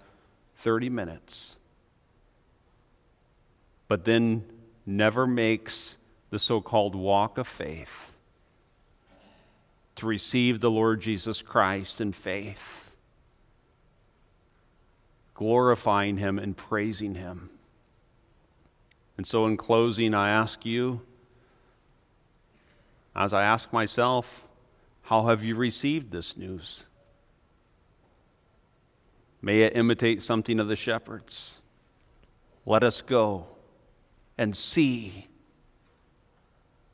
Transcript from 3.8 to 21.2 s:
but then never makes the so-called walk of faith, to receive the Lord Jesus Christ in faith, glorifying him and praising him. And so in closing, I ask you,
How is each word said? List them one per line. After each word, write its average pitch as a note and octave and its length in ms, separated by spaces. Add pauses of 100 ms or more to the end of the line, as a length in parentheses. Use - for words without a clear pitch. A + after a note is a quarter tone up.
but F#2+ 180
then A2+ 380 (440)
never G#2+ 400
makes A2+ 680 (360)
the G#2 60
so-called G#2 560
walk G2 420
of B2+ 100
faith, - 640 (1800)
to A2 120
receive A#2 540
the A#2 100
Lord A2 280
Jesus G#2+ 440
Christ G2 580
in G#2 100
faith, - 800 (2500)
glorifying A2 840
him G2 220
and G2+ 180
praising G#2 560
him. F2+ 380 (1600)
And F#2+ 120
so A2 180
in A2 120
closing, A2+ 580
I G2+ 160
ask A2 340
you, A#2+ 360 (2250)